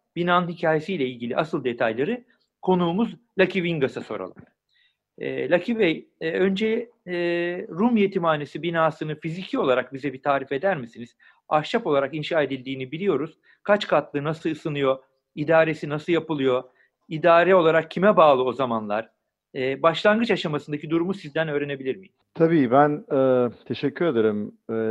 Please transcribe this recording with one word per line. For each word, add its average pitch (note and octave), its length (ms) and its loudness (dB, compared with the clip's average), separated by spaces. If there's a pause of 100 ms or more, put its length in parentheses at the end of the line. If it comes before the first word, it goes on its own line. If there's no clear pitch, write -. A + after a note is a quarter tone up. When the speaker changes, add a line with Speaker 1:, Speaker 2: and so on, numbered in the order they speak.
(160)
Speaker 1:
binanın F3 320 2
hikayesiyle D#3+ 600 0
ilgili A#2+ 300 -6
asıl D#3+ 260 -2
detayları B2+ 600 -2 (380)
konuğumuz F3+ 540 0 (240)
Lucky F#3 240 0
Vingas'a C#3 380 -2
soralım. F#2+ 340 -12 (840)
Ee, C3+ 320 -6
Lucky F3+ 300 0
Bey, E3 280 0 (140)
e, D#3+ 100 -6
önce, G#3+ 580 0 (180)
e, F3+ 60 -8 (560)
Rum A3+ 280 0
Yetimhanesi E3 680 0
binasını D#3+ 560 -2
fiziki F#3 400 -6
olarak B2+ 340 0
bize C3+ 200 -6
bir C3 80 -16
tarif C#3 300 -2
eder E3 260 -2
misiniz? A#2 380 -14 (340)
Ahşap F3+ 380 0
olarak C#3 260 0
inşa D#3 280 -2
edildiğini C3 500 -6
biliyoruz. D#3+ 460 -2 (260)
Kaç G#3 240 2
katlı, D3 360 0
nasıl D#3+ 260 -4
ısınıyor, C#3+ 480 -2 (380)
idaresi D#3+ 540 2
nasıl D3+ 240 -4
yapılıyor, C3+ 500 0 (460)
idare E3+ 460 6
olarak D#3+ 360 4
kime F#3 260 4
bağlı C#3+ 260 6
o B2 100 -2
zamanlar? A2 560 -4 (460)
Ee, C3+ 280 -4
başlangıç G#3 480 4
aşamasındaki D3 580 -4
durumu E3+ 240 0
sizden D#3+ 340 -4
öğrenebilir C#3+ 480 -4
miyim? F#3+ 160 -20 (220)
Speaker 2:
Tabii, D#3+ 380 4
ben, D3 400 4
e, C3 380 2 (160)
teşekkür C#3+ 400 -4
ederim, A2 460 0 (180)
e, A2+ 40 -6 (180)